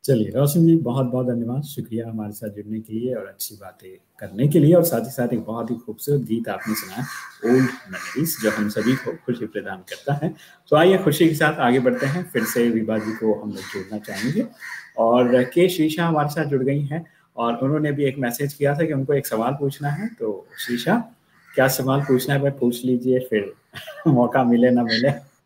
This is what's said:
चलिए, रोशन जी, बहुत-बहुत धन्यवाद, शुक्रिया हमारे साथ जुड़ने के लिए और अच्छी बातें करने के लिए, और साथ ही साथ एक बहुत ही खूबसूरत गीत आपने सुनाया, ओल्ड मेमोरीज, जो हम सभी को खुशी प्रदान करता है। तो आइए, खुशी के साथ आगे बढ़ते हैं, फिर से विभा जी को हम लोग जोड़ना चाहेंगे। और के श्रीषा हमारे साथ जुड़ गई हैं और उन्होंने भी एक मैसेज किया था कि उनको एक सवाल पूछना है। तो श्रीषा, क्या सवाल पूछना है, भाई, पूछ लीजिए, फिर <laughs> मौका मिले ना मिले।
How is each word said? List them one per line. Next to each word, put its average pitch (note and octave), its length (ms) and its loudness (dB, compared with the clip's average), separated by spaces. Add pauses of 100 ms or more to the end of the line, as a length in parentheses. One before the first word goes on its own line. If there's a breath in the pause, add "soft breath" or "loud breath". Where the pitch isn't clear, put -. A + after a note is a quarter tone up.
चलिए, A2 240 2
रोशन C#3+ 380 4
जी, E3 80 8
बहुत-बहुत B2+ 520 0
धन्यवाद, A#2+ 360 -2
शुक्रिया A2+ 460 -10
हमारे G#2+ 220 -8
साथ G#2 180 -12
जुड़ने G#2 300 -10
के A2 140 -14
लिए B2 200 -4
और G2 140 -8
अच्छी G2+ 280 -14
बातें F#2 420 -20 (220)
करने G#2 280 -2
के D#3+ 120 4
लिए, D3+ 140 6
और E3+ 100 8
साथ A#2 220 0
ही - 40 -14
साथ A#2+ 240 -4
एक A2 100 -4
बहुत A2+ 280 -8
ही A#2 40 -2
खूबसूरत B2+ 460 -4
गीत A2+ 280 -4
आपने G#2 260 -6
सुनाया, G2+ 260 -10 (440)
ओल्ड C3 180 6
मेमोरीज, - 800 -4
जो G#2+ 80 2
हम G#2 180 -2
सभी A2+ 260 2
को - 160 -8
खुशी A#2 340 -6
प्रदान G2 320 -10
करता - 360 -6
है। D3+ 200 -4 (360 loud breath)
तो D3 60 4
आइए, F3+ 220 6
खुशी E3 320 4
के D3+ 60 0
साथ D3+ 240 0
आगे B2+ 200 4
बढ़ते B2 260 2
हैं, E3+ 280 -4
फिर A2+ 100 0
से A#2+ 260 0
विभा A2 280 0
जी G#2+ 140 -4
को A2 300 -2
हम B2+ 80 -8
लोग G2+ 100 -10
जोड़ना F#2+ 380 -10
चाहेंगे। C3+ 500 -4 (500 loud breath)
और A#2+ 460 4
के F3 260 2
श्रीषा E3+ 380 0
हमारे D3+ 220 2
साथ D#3+ 160 -2
जुड़ C3+ 180 0
गई C#3 180 0
हैं D3+ 240 -6 (320 soft breath)
और A#2 180 -2
उन्होंने C#3+ 360 0
भी C#3+ 140 0
एक C3+ 120 -2
मैसेज C3+ 360 -4
किया C#3+ 200 0
था E3 120 0
कि D#3 80 -4
उनको C3+ 200 0
एक C3+ 140 0
सवाल A#2 260 -2
पूछना C#3+ 360 -4
है। F3+ 180 -4
तो G#2+ 400 -8 (180)
श्रीषा, A#2+ 380 0 (520 soft breath)
क्या C3 120 4
सवाल C3+ 340 0
पूछना C3+ 340 2
है, C#3 60 0
भाई, C#3 100 2
पूछ B2 340 -2
लीजिए, B2+ 340 2
फिर G#2 340 -2 (260)
<laughs> - 280 -6
मौका B2+ 360 4
मिले A#2+ 260 6
ना A#2+ 140 4
मिले। A#2+ 500 -2 (140)